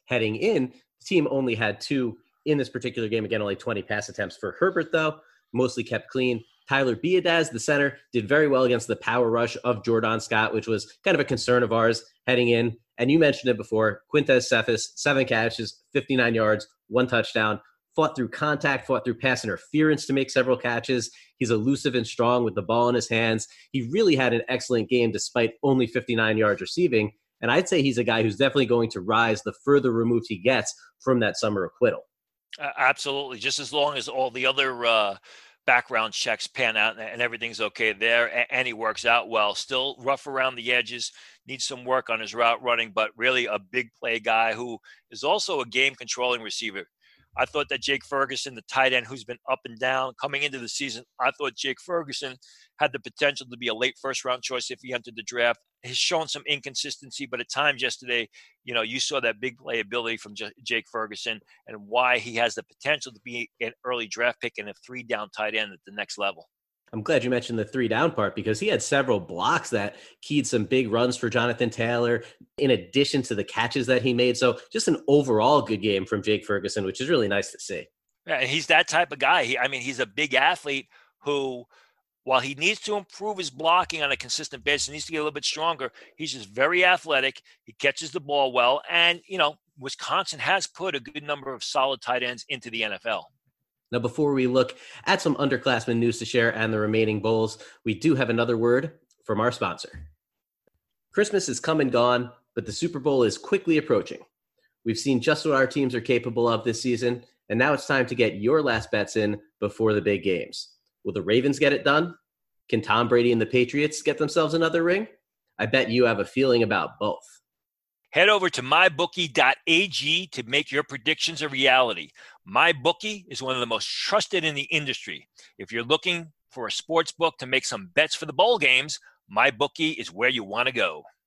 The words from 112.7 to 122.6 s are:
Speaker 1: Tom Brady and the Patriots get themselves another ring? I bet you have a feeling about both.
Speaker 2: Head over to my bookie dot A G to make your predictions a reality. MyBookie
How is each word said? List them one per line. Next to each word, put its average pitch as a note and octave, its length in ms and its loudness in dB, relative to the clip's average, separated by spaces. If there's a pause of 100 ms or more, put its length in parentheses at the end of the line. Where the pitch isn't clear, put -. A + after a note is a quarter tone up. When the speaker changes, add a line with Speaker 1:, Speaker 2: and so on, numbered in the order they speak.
Speaker 1:
Tom A2+ 260 2
Brady A#2+ 240 4
and A2+ 80 2
the G#2+ 60 0
Patriots C#3+ 560 0
get - 160 0
themselves D#3 360 0
another E3 300 2
ring? G3 240 0 (500)
I A2 80 -2
bet A2+ 240 2
you B2 140 4
have A2+ 160 2
a G2 40 -2
feeling B2+ 380 2
about G2+ 380 -2
both. G2 240 -4 (880)
Speaker 2:
Head F3 160 6
over F#3+ 220 4
to C3 120 -4
my D#3 260 6
bookie E3+ 400 -2
dot C3+ 280 4 (120)
A E3+ 180 4
G E3+ 420 -2
to - 140 -8
make C3+ 300 -2
your C#3+ 100 0
predictions D3 600 -2
a D3+ 60 -2
reality. C3 600 2 (380)
MyBookie E3 800 0